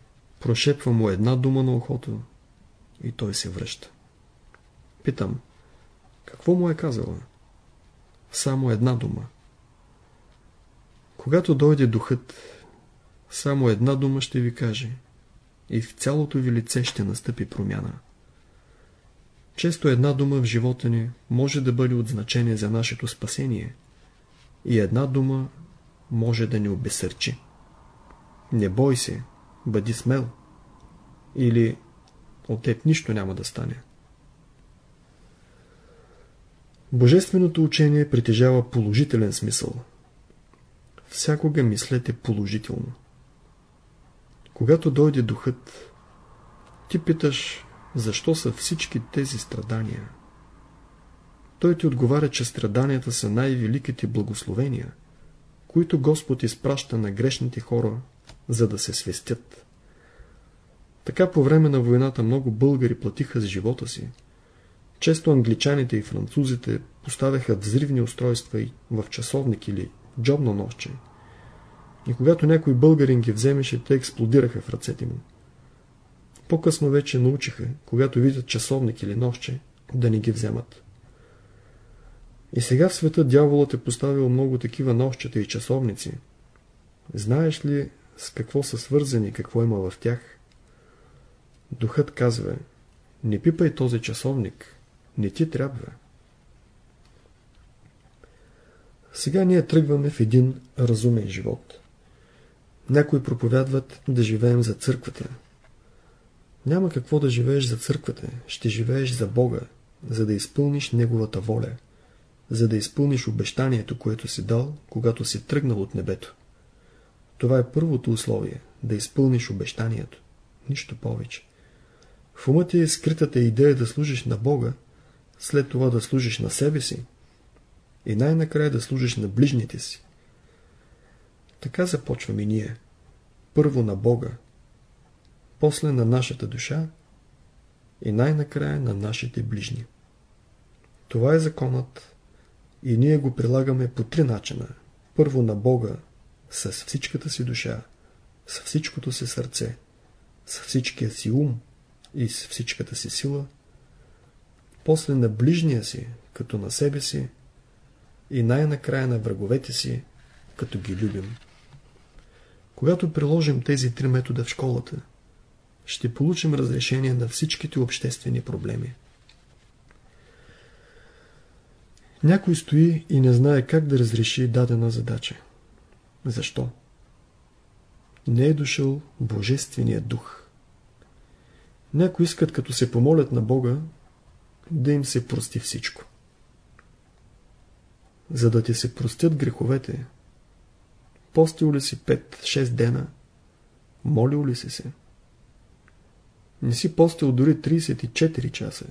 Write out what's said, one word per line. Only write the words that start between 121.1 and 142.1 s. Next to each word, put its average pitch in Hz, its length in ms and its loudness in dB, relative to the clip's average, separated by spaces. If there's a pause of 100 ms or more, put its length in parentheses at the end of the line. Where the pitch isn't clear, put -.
В - 120 -6
ума 170 200 4
ти 180 120 2
е 160 80 4
скритата 156 520 0
идея 120 360 6
да 123 120 0
служиш 143 380 -4
на 117 120 -2
Бога, 120 360 0 (640)
след 139 300 0
това 127 200 2
да 117 120 2
служиш 123 380 0
на 110 100 -2
себе 151 320 0
си - 240 -8 (1000)
и 107 100 -2
най-накрая 151 560 2
да 123 100 -2
служиш 127 340 -2
на 107 120 -4
ближните 117 520 2
си. - 260 -14 (1500)
Така 180 260 -4
започваме 120 600 -4
ние. 107 300 -2 (800)
Първо 143 300 2
на 107 120 0
Бога, 117 340 0 (1300)
после 151 320 2
на 123 140 2
нашата 123 420 0
душа 143 400 -6 (1200)
и 110 60 0
най-накрая 147 680 0
на 120 140 -2
нашите 117 500 -6
ближни. 113 420 -8 (1200)
Това 123 280 2
е 160 40 4
законът 131 760 -4 (680)